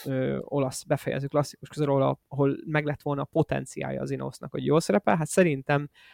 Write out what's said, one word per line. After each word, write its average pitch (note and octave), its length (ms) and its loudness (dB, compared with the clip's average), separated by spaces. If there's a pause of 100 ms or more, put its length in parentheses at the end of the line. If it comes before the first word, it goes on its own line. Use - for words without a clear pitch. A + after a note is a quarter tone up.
ö, C3+ 360 -2
olasz C3 420 -2
befejező C#3 440 -2
klasszikus - 420 -2
közül, D3+ 220 0
ahol, C3+ 380 2
ahol C#3 280 2 (100)
meg D3+ 180 0
lett D3 180 -4
volna C#3+ 200 -2
a - 100 -8
potenciálja C3+ 680 -2
az C3 100 -6
Ineosnak, C3 400 -8
hogy - 140 -6
jól C#3+ 160 4
szerepel. G3 360 2
Hát D#3 120 0
szerintem, D3 600 2 (240)